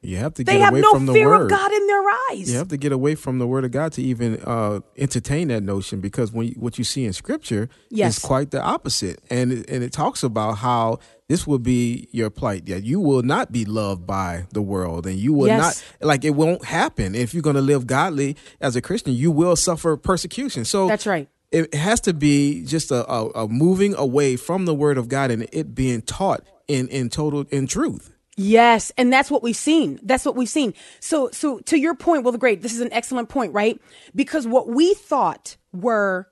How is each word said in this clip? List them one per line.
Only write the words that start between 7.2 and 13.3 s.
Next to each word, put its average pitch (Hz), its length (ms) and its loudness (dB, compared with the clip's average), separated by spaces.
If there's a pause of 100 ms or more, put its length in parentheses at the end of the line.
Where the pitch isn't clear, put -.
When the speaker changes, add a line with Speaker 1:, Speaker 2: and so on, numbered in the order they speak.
Speaker 2:
Yes. 190 280 0
Speaker 1:
is - 80 -8
quite 143 260 0
the 135 100 -4
opposite. - 600 -4 (100)
And 123 220 0
it, - 180 -8
and 123 140 -4
it 120 80 -8
talks 156 320 -2
about 110 340 -2
how 117 400 0 (300)
this - 180 0
will 139 140 0
be 120 500 0
your 110 200 -4
plight, 95 360 -6
that 95 160 -6
you 135 160 -2
will 139 240 2
not 160 300 -2